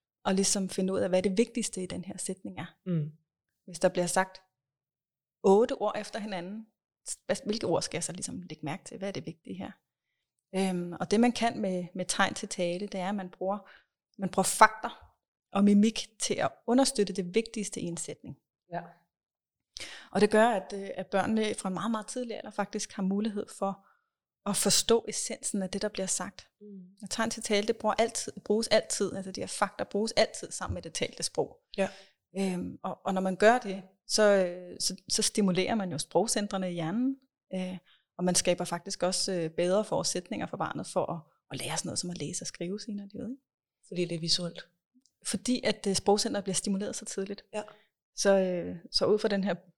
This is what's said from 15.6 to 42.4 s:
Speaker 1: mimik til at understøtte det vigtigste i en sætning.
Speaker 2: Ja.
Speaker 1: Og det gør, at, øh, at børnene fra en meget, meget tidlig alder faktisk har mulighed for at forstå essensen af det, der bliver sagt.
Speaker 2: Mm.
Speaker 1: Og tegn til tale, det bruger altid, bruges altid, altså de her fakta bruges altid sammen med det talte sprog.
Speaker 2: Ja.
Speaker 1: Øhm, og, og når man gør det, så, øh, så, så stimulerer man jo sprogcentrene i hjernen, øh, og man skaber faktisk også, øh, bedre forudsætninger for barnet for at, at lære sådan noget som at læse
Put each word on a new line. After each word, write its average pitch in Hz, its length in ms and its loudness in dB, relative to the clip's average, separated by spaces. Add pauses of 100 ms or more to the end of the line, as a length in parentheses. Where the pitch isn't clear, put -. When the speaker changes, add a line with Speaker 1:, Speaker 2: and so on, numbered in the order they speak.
Speaker 1:
mimik 208 440 6 (120)
til - 140 0
at - 160 0 (180)
understøtte 226 460 4
det 180 220 -4
vigtigste 220 460 -2
i - 40 -4
en 170 120 -6
sætning. - 400 -10 (340)
Speaker 2:
Ja. 175 100 -6 (1300)
Speaker 1:
Og 196 100 4
det 208 100 6
gør, 220 180 8
at, 196 260 -2
øh, 196 200 -8
at 190 120 -8
børnene 214 460 0
fra - 160 -4
en 185 40 -4
meget, 208 180 -2
meget 214 160 -4
tidlig 247 300 -6
alder - 140 -12
faktisk 202 420 -4
har 196 100 -4
mulighed 202 420 -2 (140)
for 196 280 -4 (600)
at 196 80 0
forstå - 500 4
essensen - 540 -4
af 185 80 -4
det, 196 120 -4
der 208 80 -2
bliver 190 180 -4
sagt. - 400 -6 (140)
Speaker 2:
Mm. 196 240 -16 (180)
Speaker 1:
Og 196 60 -12
tegn - 200 -2
til 226 140 -8
tale, 208 240 2
det 226 100 2
bruger 214 180 0
altid, - 360 0 (140)
bruges 220 220 0
altid, - 480 2
altså 190 160 -8
de - 100 -8
her 196 60 -6
fakta - 360 -2
bruges 214 280 -2
altid - 400 0
sammen 180 220 -6
med 180 80 -6
det 165 120 -14
talte - 300 -4
sprog. - 360 -4 (180)
Speaker 2:
Ja. 190 120 0 (500)
Speaker 1:
Øhm, 180 440 -2
og, 185 220 -6
og 196 80 0
når 190 80 2
man 190 140 0
gør 214 220 8
det, 196 260 -6 (240)
så, - 160 4 (220)
øh, 180 340 -8
så, - 160 -2 (140)
så - 120 0
stimulerer 190 540 2
man 190 160 -2
jo 143 60 -4
sprogcentrene 190 720 0
i - 20 -6
hjernen, 220 440 0 (360)
øh, 185 240 -6 (400)
og 180 60 -2
man 180 120 2
skaber 175 300 2
faktisk - 380 -6
også, 185 280 0
øh, 170 180 -2
bedre 180 360 2
forudsætninger - 640 -2
for - 100 -8
barnet - 300 -4
for - 240 -2
at, 170 80 -4 (320)
at 135 140 -8
lære 156 120 -4
sådan - 100 -4
noget - 120 -4
som 175 100 -6
at 175 80 -8
læse 151 260 -6